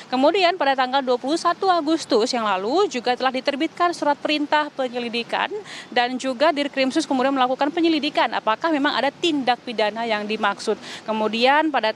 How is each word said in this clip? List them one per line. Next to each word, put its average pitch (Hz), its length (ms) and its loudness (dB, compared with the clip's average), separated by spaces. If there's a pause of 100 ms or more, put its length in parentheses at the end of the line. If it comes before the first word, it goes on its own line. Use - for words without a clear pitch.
Kemudian 339 480 2
pada 277 240 0
tanggal 262 240 0
dua 247 160 0
puluh 269 160 -2
satu 339 320 0
Agustus 302 640 2
yang 226 160 -2
lalu 214 400 0
juga 247 320 -2
telah 254 160 0
diterbitkan 294 560 -2
surat 294 240 0
perintah 302 560 0
penyelidikan 233 800 -4 (400)
dan 240 240 0
juga 262 400 0
Dirkrimsus 277 560 -2
kemudian 269 240 2
melakukan 262 400 0
penyelidikan 311 560 2
apakah 220 400 -2
memang 285 240 0
ada 247 220 0
tindak 269 480 0
pidana 220 400 -2
yang 208 240 -4
dimaksud. 208 480 -2 (320)
Kemudian 240 640 2
pada 220 240 0